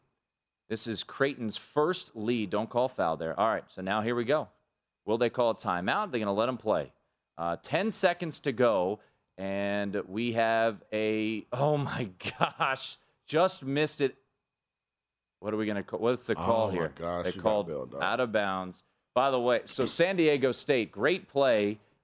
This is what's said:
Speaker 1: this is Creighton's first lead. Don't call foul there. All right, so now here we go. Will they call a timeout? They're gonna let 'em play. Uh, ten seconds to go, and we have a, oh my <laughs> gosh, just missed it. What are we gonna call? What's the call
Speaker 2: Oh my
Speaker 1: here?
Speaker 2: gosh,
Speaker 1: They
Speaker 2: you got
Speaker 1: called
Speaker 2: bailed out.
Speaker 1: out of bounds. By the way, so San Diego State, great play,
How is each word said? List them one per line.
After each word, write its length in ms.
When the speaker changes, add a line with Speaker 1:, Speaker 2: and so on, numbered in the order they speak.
Speaker 1:
this 200
is 160
Creighton's 540
first 580
lead. 340
Don't 200
call 200
foul 280
there. 220
All 80
right, 200
so 160
now 180
here 140
we 100
go. 240
Will 140
they 100
call 220
a 40
timeout? 560
They're 80
gonna 140
let 160
'em 80
play. 340
Uh, 240
ten 300
seconds 480
to 120
go, 480
and 680
we 260
have 480
a, 640
oh 240
my 320
<laughs> 200
gosh, 580
just 360
missed 380
it. 160
What 140
are 40
we 80
gonna 180
call? 160
What's 260
the 100
call 280
Speaker 2:
Oh 60
my 40
Speaker 1:
here? 240
Speaker 2:
gosh, 280
Speaker 1:
They 40
Speaker 2:
you 60
got 80
Speaker 1:
called 240
Speaker 2:
bailed 280
out. 60
Speaker 1:
out 180
of 120
bounds. 520
By 180
the 80
way, 260
so 200
San 300
Diego 360
State, 400
great 360
play, 520